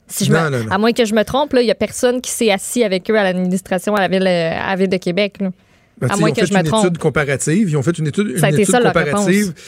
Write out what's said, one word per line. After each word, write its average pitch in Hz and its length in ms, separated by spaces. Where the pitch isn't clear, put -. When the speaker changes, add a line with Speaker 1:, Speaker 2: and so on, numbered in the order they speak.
Speaker 1:
Si - 180
je 135 80
Speaker 2:
Non, 165 120
Speaker 1:
me, 151 60
Speaker 2:
non, 120 140
non. 110 60
Speaker 1:
à 185 80
moins 226 140
que 233 120
je 208 100
me 214 100
trompe, 285 280
là, 254 80
il 247 60
y 214 40
a 190 40
personne 247 480
qui - 80
s'est 226 200
assis 196 320
avec 190 280
eux 214 80
à 208 60
l'administration, 185 680
à 202 60
la 180 80
ville, 190 180
euh, 170 320
à - 120
la 190 60
ville 190 120
de 185 80
Québec, 185 440
là. 190 100
Speaker 2:
Ben, 135 60
Speaker 1:
À 127 40
Speaker 2:
tu 151 40
sais, 156 60
Speaker 1:
moins 160 80
Speaker 2:
ils 151 40
ont - 40
Speaker 1:
que 160 60
Speaker 2:
fait 180 40
Speaker 1:
je 196 80
me 190 60
Speaker 2:
une 175 60
Speaker 1:
trompe. 214 200
Speaker 2:
étude 170 120
comparative. 151 720
Ils 147 60
ont 139 60
fait 170 160
une 156 80
étude, 202 320
Speaker 1:
Ça 147 80
a - 40
Speaker 2:
une 151 40
Speaker 1:
été 214 80
Speaker 2:
étude 196 120
Speaker 1:
ça, 247 60
leur 202 120
Speaker 2:
comparative 190 600